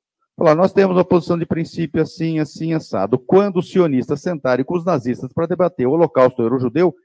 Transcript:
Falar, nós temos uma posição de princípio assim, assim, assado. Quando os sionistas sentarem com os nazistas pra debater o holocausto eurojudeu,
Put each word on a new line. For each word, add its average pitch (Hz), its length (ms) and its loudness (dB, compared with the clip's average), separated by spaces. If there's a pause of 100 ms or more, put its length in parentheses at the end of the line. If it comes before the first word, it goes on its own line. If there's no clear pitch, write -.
(360)
Falar, 156 200 4
nós 185 180 2
temos 190 240 2
uma 180 80 2
posição 175 320 0
de 165 80 -4
princípio 160 560 -6
assim, 160 380 -4
assim, 160 340 -6
assado. 113 460 -2
Quando 190 380 2
os 180 120 -4
sionistas 143 500 0
sentarem 131 460 -2
com 175 100 -6
os 170 80 -4
nazistas 127 480 -4
pra 165 140 -4
debater 170 400 -2
o 127 60 0
holocausto 139 500 2
eurojudeu, 127 640 -2